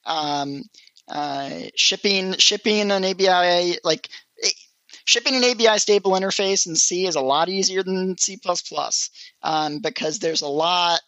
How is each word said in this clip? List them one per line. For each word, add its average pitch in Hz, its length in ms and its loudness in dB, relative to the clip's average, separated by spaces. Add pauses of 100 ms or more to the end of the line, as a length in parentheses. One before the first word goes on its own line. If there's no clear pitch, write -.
Um, 147 580 -4 (460)
uh, 139 400 -6 (260)
shipping, 190 640 0
shipping 208 540 2
an 196 120 2
A 190 100 0
B 190 140 2
I, 175 560 4
like, 160 240 0 (340)
eh, - 80 0 (540)
shipping 262 320 2
an 247 80 2
A 240 120 2
B 226 120 4
I 214 80 6
stable 202 360 2
interface 190 540 0
in 165 120 -4
C 180 280 0
is 170 100 -2
a 139 60 0
lot 147 280 2
easier 190 340 0
than 185 340 -2
C 196 240 -4
plus 180 200 -2
plus, - 480 -4 (340)
um, 151 360 -2
because 156 400 -6
there's 160 220 -2
a 151 60 -8
lot 170 600 0